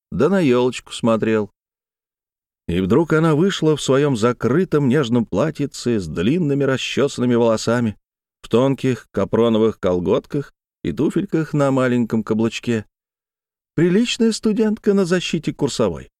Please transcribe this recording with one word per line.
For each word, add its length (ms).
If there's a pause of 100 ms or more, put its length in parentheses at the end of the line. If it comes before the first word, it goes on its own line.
(120)
да 180
на 100
ёлочку 540
смотрел. 580 (1160)
И 120
вдруг 320
она 240
вышла 400
в 60
своём 340
закрытом 720
нежном 380
платьице 760
с 80
длинными 560
расчёсанными 720
волосами, 640 (440)
в 60
тонких 640
капроновых 680
колготках 720 (300)
и 100
туфельках 600
на 180
маленьком 520
каблучке. 640 (880)
Приличная 560
студентка 600
на 100
защите 500
курсовой. 560 (100)